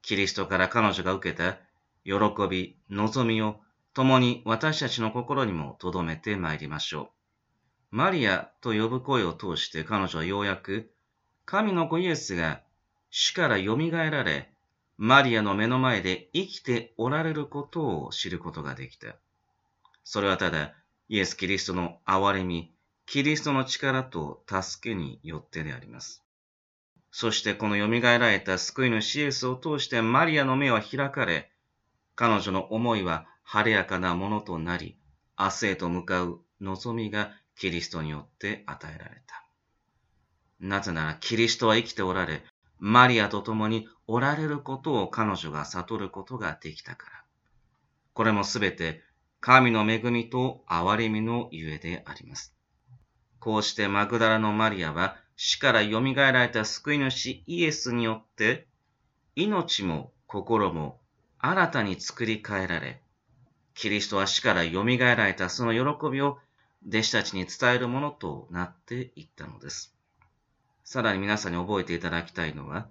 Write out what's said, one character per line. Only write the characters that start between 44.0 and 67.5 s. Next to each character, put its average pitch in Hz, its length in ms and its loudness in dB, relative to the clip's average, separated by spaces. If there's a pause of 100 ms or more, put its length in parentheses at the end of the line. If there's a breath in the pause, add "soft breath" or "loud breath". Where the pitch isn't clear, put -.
お 117 140 0
ら 143 160 2
れ 156 100 -2
る 147 140 -4
こ 135 160 -8
と 131 260 0
を 92 60 -2
彼 107 260 -2
女 80 160 -8
が 73 140 -6
悟 90 340 -8
る 95 120 -6
こ 98 120 -12
と 123 160 -12
が 82 240 -6
で 80 100 -12
き - 100 -18
た - 120 -16
か - 160 -20
ら。 - 140 -20 (880)
こ 117 80 -2
れ 110 80 4
も 101 140 2
す 110 160 -4
べ 95 100 4
て 80 320 -6 (380)
神 123 320 8
の 110 80 4
恵 110 180 2 (140)
み 120 180 -2
と 127 380 -4
憐 87 280 2
れ 113 120 0
み 107 120 -2
の 117 300 -2
ゆ 80 220 -8
え 76 60 -8
で 82 280 -8
あ - 80 -14
り - 140 -18
ま - 80 -16
す。 - 180 -16 (840)
こ 113 160 0
う 107 80 4
し - 100 -2
て 101 140 0
マ 101 180 2
グ 113 140 0
ダ 110 80 6
ラ 110 100 6
の 107 140 2
マ 110 180 2
リ 92 140 -4
ア 76 80 -2
は 90 240 -2 (180)
死 - 220 -2
か 135 160 2
ら 110 100 6
よ 107 180 0
み 131 140 0
が 139 140 4
え 131 40 4
ら 123 100 6
れ 120 80 2
た 110 140 0
救 147 300 -4
い 147 40 0
主 131 500 -4
イ 170 160 0
エ 151 80 2
ス 127 200 -4
に 120 120 0
よ 110 200 -2
っ - 120 -20
て、 113 320 0 (640)
命 180 480 0
も 78 300 -4 (160)
心 101 440 0
も 76 280 -8 (400)
新 170 260 2
た 147 160 -2
に 98 180 -4
作 - 260 -8
り 110 200 -2
変 98 180 -4
え - 40 -4
ら 85 100 -2
れ、 - 240 -10 (720)
キ 110 140 -6
リ 101 140 0
ス - 80 -6
ト 101 80 0
は 95 80 2
死 - 140 0
か 113 120 2
ら 87 100 4
よ 87 220 0
み 120 140 4
が 123 120 4
え 117 60 6
ら 110 80 4
れ 95 80 4
た 90 160 -2
そ 123 160 -4
の 113 80 2
喜 143 380 0
び 135 100 -2
を 143 180 0 (480 soft breath)
弟 107 160 0
子 - 80 0
た 107 120 2
ち - 100 -6
に 92 140 -4
伝 123 280 2